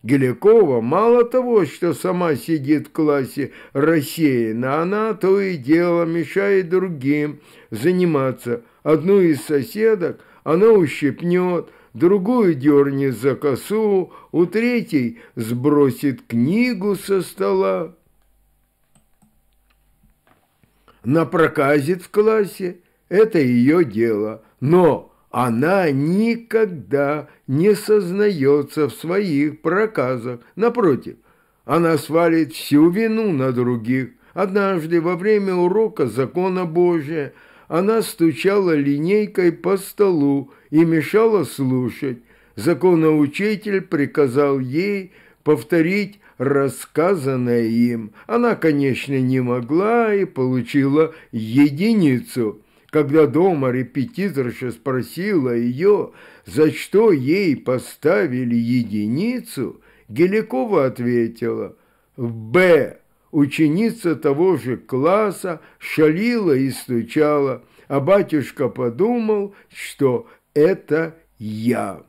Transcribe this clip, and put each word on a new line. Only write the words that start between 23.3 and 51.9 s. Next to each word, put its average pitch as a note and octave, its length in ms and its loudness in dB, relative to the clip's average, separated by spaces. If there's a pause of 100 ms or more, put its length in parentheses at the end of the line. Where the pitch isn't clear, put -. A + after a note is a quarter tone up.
её C3 460 4
дело, G#2+ 580 -2 (180)
но D#3 520 2 (180)
она C#3+ 600 0
никогда D3+ 1400 -2 (180)
не E3+ 280 2
сознаётся F3 1120 0
в A#2+ 60 -8
своих D#3 680 -2
проказах. C3 800 -4 (160)
Напротив, G#3 600 0 (500)
она E3 320 2
свалит D#3+ 560 0
всю D3 340 4
вину A3 440 0
на C3 200 -2
других. B2 580 -2 (220)
Однажды F#3 720 -2
во F3+ 140 -2
время G3 380 0
урока F3+ 520 0
закона F3+ 580 -2
Божия E3 720 -2 (340)
она G3 320 0
стучала F3+ 760 0
линейкой E3 800 0
по F3+ 240 -2
столу D#3 760 0 (180)
и D#3 160 6
мешала F3+ 580 2
слушать. B2+ 720 -4 (380)
Законоучитель E3+ 1300 0
приказал C#3+ 760 0
ей F3+ 540 -4 (320)
повторить E3+ 760 0 (180)
рассказанное C3+ 1300 -2
им. A#2 480 0 (140)
Она, A#3 280 0
конечно, C#3 680 0
не C3 200 0
могла E3+ 760 0
и G3 100 2
получила C3+ 880 0 (160)
единицу. C3+ 1300 0 (300)